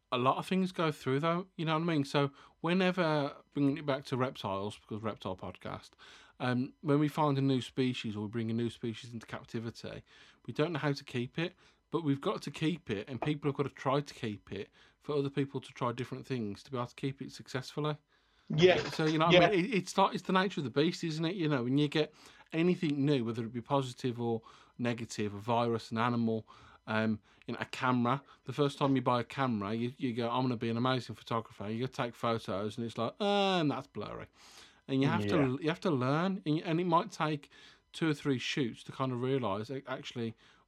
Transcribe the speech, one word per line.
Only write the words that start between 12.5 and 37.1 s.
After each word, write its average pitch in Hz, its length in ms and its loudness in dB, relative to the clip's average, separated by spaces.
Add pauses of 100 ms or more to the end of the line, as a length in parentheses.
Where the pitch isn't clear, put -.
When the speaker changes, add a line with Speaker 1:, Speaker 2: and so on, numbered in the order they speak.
Speaker 1:
keep 160 400 -4
it, 104 180 -4
and 127 120 -6
people 151 280 -2
have 139 80 0
got 143 80 0
to 135 100 -4
try 139 260 0
to - 140 -8
keep 104 360 -8
it 104 180 -8 (340)
for 147 140 -4
other 139 140 0
people 139 300 -2
to - 140 -16
try 123 180 -2
different 127 340 -8
things 110 360 -4
to - 80 -20
be 131 60 -6
able 123 100 -4
to - 100 -14
keep 135 260 -6
it - 80 -12
successfully. 147 640 -6 (600)
Speaker 2:
Yeah. 175 220 8 (120)
Speaker 1:
So, 160 140 0
you 156 140 4
know 160 80 6
what 175 80 8
Speaker 2:
Yeah. 175 120 10
Speaker 1:
I - 40 6
mean? 185 140 4
It, 233 100 -2
it's 180 240 0
like, 196 160 4
it's 175 100 -4
the - 80 -2
nature 190 280 2
of 151 40 -2
the 120 60 -4
beast, 165 340 0
isn't 160 200 -2
it? 165 120 -2
You 160 120 0
know, 139 140 2
when 127 160 2
you 147 100 4
get 156 240 0 (400)
anything 165 520 2
new, 139 200 4
whether 113 180 -4
it 110 100 -8
be 120 80 -6
positive 127 600 -2
or 117 220 -2 (360)
negative, 113 560 -4
a 101 40 -8
virus, 117 540 -2
an 113 60 -4
animal, 113 480 0 (400)
um, 110 320 0 (280)
you 117 80 -6
know, 107 60 -6
a 110 60 -6
camera. 127 540 2 (260)
The 135 60 -8
first 139 260 0
time 139 180 4
you 127 60 2
buy 123 180 2
a 117 40 -4
camera, 110 500 -2
you, 120 240 -2
you 127 160 -2
go, 117 140 0
"I'm 123 140 0
gonna 127 140 0
be 117 140 -4
an 113 60 -2
amazing 123 400 0
photographer." - 540 -6
You 113 100 -4
go 131 60 -2
take 123 280 -4
photos, 110 640 -2
and 117 100 -4
it's 113 120 -10
like, 117 220 -2
"Uh, 202 400 4
and 151 100 2
that's 120 160 -4
blurry." 110 400 -10 (640)
And 135 140 2
you 139 60 4
have 170 200 2
to, 196 80 4
Speaker 2:
Yeah. 135 260 4
Speaker 1:
you 147 60 -2
have 170 120 -2
to 196 100 0
learn, 156 560 0
and, 156 140 2
and 170 200 0
it 180 60 0
might 175 260 2